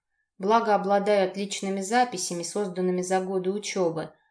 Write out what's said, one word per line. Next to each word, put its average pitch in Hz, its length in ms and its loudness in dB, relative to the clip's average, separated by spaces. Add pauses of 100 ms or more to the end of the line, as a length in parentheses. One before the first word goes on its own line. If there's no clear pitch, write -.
(380)
Благо, 208 380 2
обладаю 196 540 2
отличными 196 500 -4
записями, 190 640 0
созданными 180 580 -2
за 185 200 0
годы 185 300 -2
учёбы, 175 580 -2 (220)